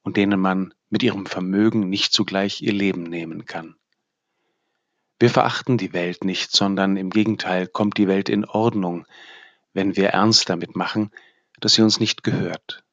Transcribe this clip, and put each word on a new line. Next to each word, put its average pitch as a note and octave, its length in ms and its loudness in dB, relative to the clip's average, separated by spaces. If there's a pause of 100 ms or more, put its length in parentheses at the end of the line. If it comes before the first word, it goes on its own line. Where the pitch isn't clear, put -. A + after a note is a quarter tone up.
und G#2 160 -4
denen G2+ 220 2
man F#2+ 340 0 (160)
mit G#2+ 140 0
ihrem G2+ 240 -2
Vermögen G2 600 0
nicht G2 260 -2
zugleich G2 480 -2
ihr G#2+ 120 -2
Leben F#2+ 300 0
nehmen E2 420 -10
kann. E2 300 -14 (1400)
Wir A#2+ 120 6
verachten B2 480 2
die F#2 160 -6
Welt F2+ 320 -4
nicht, - 260 -4
sondern G2 460 0
im F#2+ 120 -6
Gegenteil F#2+ 580 0
kommt G#2 300 -2
die G2 120 4
Welt F#2+ 180 2
in G#2+ 160 0
Ordnung, G2+ 640 -2 (680)
wenn F#2+ 220 0
wir G2 140 2
ernst G#2+ 400 2
damit F2 260 -4
machen, G#2 360 -4 (500)
dass - 140 2
sie A2+ 80 6
uns A2 180 4
nicht - 220 -2
gehört. F2+ 680 -4